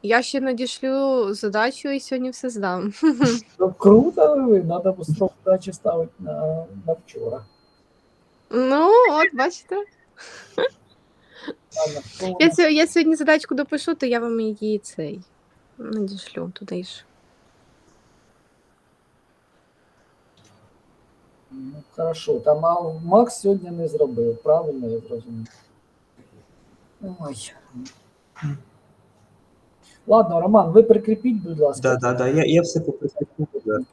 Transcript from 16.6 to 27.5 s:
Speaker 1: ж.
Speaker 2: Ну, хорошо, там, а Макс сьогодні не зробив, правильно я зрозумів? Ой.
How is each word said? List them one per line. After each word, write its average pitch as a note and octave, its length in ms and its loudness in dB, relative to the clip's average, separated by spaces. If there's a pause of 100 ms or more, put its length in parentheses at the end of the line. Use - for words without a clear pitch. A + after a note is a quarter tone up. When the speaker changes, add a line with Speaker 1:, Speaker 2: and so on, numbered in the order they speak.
Speaker 1:
ж. - 220 -18 (4000)
Speaker 2:
Ну, C3+ 220 -16 (220)
хорошо, D#3+ 440 -2
там, D3+ 260 2
а F3 160 2 (220)
Макс A3 380 4
сьогодні G3 300 -2
не E3 160 -6
зробив, B2 560 0
правильно D3 440 0
я A2+ 120 -4
зрозумів? A2+ 480 -12 (1700)
Ой. C#3+ 340 -14 (2500)